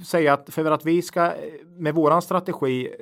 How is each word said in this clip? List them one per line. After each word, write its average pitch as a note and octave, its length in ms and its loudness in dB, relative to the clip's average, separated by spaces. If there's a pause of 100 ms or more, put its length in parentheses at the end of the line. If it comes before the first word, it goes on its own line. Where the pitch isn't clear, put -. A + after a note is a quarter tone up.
säga D3+ 280 2
att - 200 -2
för D#3 180 0
att D3+ 140 -2
vi E3+ 160 2
ska, E3+ 240 0
eh, E3+ 60 0 (460)
med D3+ 180 -2
våran D#3+ 260 4
strategi, E3 680 -2 (140)